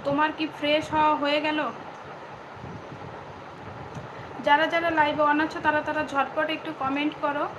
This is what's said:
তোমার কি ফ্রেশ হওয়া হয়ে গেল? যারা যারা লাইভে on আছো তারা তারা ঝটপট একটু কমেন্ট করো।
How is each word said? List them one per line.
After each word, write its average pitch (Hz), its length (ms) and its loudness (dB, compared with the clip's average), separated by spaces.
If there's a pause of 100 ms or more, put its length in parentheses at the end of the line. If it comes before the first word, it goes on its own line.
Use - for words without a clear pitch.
তোমার 285 340 4
কি 311 100 -2
ফ্রেশ 302 460 0
হওয়া 302 220 6
হয়ে 285 260 2
গেল? 302 280 0 (2750)
যারা 294 240 6
যারা 339 220 2
লাইভে 302 340 4
on 294 180 6
আছো 320 220 0
তারা 302 180 4
তারা 302 260 0
ঝটপট 277 420 0
একটু 311 300 -4
কমেন্ট 285 420 0
করো। 294 260 0 (120)